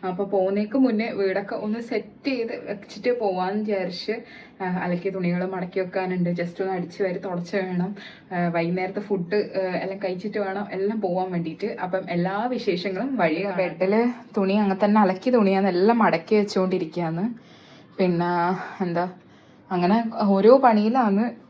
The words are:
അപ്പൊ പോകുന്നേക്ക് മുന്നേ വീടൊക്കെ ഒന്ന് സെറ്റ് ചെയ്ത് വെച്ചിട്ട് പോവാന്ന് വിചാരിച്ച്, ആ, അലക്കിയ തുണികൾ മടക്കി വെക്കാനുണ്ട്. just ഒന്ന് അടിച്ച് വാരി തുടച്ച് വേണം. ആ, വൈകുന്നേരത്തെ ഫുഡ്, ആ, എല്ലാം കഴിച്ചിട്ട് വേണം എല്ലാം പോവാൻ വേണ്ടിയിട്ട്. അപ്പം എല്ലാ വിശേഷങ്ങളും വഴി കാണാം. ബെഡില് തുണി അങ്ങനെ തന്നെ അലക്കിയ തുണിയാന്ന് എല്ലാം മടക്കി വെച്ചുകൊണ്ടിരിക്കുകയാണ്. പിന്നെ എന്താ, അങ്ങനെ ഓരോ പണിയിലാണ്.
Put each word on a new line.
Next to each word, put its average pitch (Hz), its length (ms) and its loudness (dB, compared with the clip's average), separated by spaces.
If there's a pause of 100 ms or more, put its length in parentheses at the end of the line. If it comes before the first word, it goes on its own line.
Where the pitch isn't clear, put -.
അപ്പൊ 185 180 -4
പോകുന്നേക്ക് 196 540 0
മുന്നേ 226 320 2
വീടൊക്കെ 196 440 -2
ഒന്ന് 214 260 -4
സെറ്റ് - 480 -6
ചെയ്ത് 233 240 -2 (180)
വെച്ചിട്ട് 233 500 -2
പോവാന്ന് 190 400 0
വിചാരിച്ച്, 196 520 -4 (500)
ആ, 185 40 -4 (180)
അലക്കിയ 175 260 -2
തുണികൾ 180 400 -2
മടക്കി 185 300 -4
വെക്കാനുണ്ട്. 180 500 0
just 175 320 -4
ഒന്ന് 190 100 -2
അടിച്ച് 180 300 -4
വാരി 185 160 -2
തുടച്ച് 180 380 -6
വേണം. 185 400 -2 (360)
ആ, 175 160 0
വൈകുന്നേരത്തെ 175 520 -2
ഫുഡ്, 190 360 -2
ആ, 190 400 -2
എല്ലാം 190 280 -6
കഴിച്ചിട്ട് 196 340 -4
വേണം 196 340 -4
എല്ലാം 208 280 -2
പോവാൻ 185 320 -2
വേണ്ടിയിട്ട്. 175 500 -4
അപ്പം 185 180 -2 (100)
എല്ലാ 190 360 0
വിശേഷങ്ങളും 208 680 -2
വഴി 170 260 2
കാണാം. 190 160 -2
ബെഡില് 190 800 0
തുണി 190 160 2
അങ്ങനെ 202 320 2
തന്നെ 208 160 6
അലക്കിയ 190 320 2
തുണിയാന്ന് 196 360 4
എല്ലാം 196 300 4
മടക്കി 185 380 2
വെച്ചുകൊണ്ടിരിക്കുകയാണ്. 185 1000 0 (640)
പിന്നെ 175 320 2 (540)
എന്താ, 175 240 -2 (640)
അങ്ങനെ 185 340 2 (180)
ഓരോ 202 360 8
പണിയിലാണ്. 226 920 2